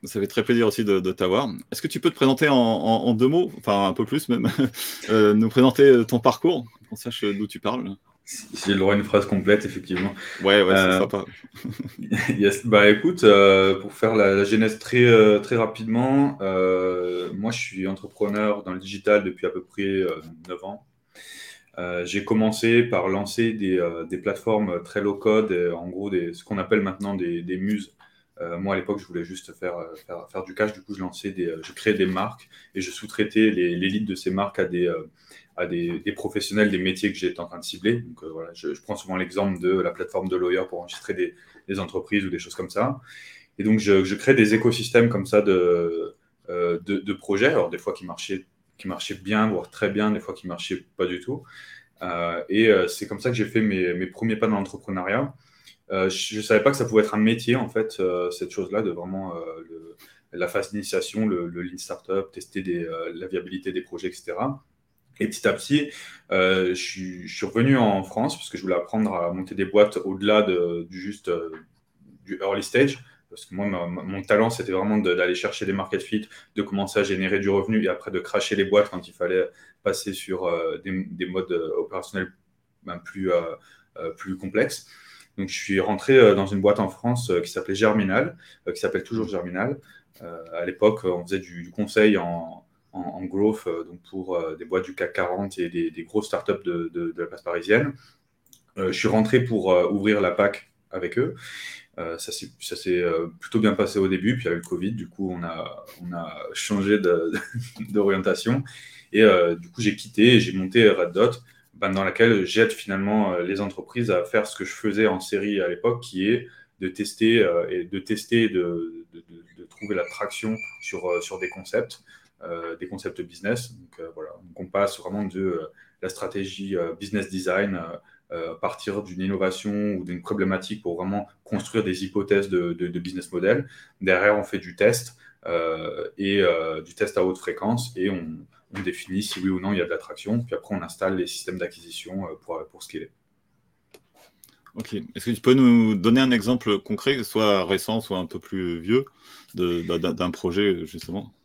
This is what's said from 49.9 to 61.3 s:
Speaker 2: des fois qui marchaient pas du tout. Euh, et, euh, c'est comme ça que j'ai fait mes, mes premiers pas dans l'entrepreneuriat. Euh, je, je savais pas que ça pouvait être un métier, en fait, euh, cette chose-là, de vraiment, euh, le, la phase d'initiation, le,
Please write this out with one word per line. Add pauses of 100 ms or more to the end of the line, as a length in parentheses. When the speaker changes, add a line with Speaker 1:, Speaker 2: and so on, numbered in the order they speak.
Speaker 2:
des
fois
qui
marchaient (140)
pas
du
tout. (600)
Euh,
et,
euh,
c'est
comme
ça
que
j'ai
fait
mes,
mes
premiers
pas
dans
l'entrepreneuriat. (580)
Euh,
je,
je
savais
pas
que
ça
pouvait
être
un
métier,
en
fait,
euh,
cette
chose-là,
de
vraiment,
euh, (300)
le, (360)
la
phase
d'initiation,
le,